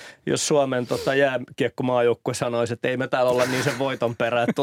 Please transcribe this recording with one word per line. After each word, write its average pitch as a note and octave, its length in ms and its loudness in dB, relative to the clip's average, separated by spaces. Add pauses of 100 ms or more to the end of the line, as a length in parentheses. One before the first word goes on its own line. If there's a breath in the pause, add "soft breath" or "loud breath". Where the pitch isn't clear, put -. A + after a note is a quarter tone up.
(260 loud breath)
jos - 220 0
Suomen, C3 380 2
tota, C3+ 280 -2
jääkiekkomaajoukkue B2+ 1200 0
sanoisi, A#2+ 380 -2
että A#2+ 160 -4
ei B2+ 80 -2
me C3 120 -4
täällä B2+ 220 2
olla B2 160 4
niin B2+ 180 -2
sen A#2+ 140 -2
voiton B2 380 -2
perään, A#2 280 0
että G#3+ 80 0 (100)